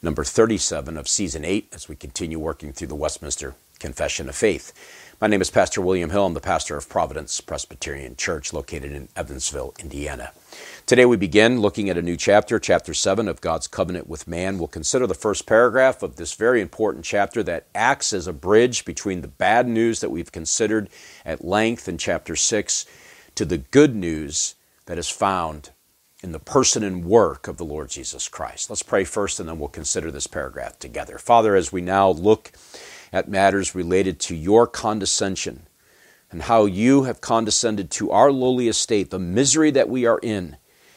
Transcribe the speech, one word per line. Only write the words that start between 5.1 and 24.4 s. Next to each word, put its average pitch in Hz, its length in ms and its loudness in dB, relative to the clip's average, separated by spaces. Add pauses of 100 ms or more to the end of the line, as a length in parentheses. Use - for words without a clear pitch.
My 107 80 2
name 101 140 2
is 92 80 0
Pastor 98 320 0
William 90 300 0
Hill. 98 160 2
I'm 85 80 -2
the 69 60 -6
pastor 78 360 -4
of 73 120 -12
Providence 76 520 -4
Presbyterian 69 760 -10
Church 78 380 -6
located 71 380 -8
in 71 240 -12
Evansville, 67 640 -8
Indiana. 71 520 -10 (540)
Today 123 200 8
we 120 120 6
begin 104 420 4
looking 101 300 0
at 87 80 -2
a 85 60 -2
new 87 120 -4
chapter, 104 440 2
chapter 85 340 0
seven 101 340 0
of 82 140 -6
God's 82 260 -4
Covenant 90 400 -6
with 78 200 -12
Man. 92 300 -4
We'll 82 100 -6
consider 123 400 -2
the 87 80 -2
first - 320 -4
paragraph 123 560 4
of - 140 -8
this 85 180 -10
very 117 260 2
important 87 420 -4
chapter 101 400 -2
that 85 300 -6
acts 120 400 0
as 90 140 -4
a 90 60 -6
bridge 107 520 4
between 90 360 -6
the - 60 -12
bad 120 400 2
news 113 340 2
that 92 100 -4
we've 85 200 -8
considered 104 560 -2 (380)
at 80 180 -8
length 110 460 0
in 85 80 -6
chapter 82 380 -4
six - 500 -2 (480)
to - 100 -4
the 85 140 -2
good 135 380 4
news 80 580 -6 (320)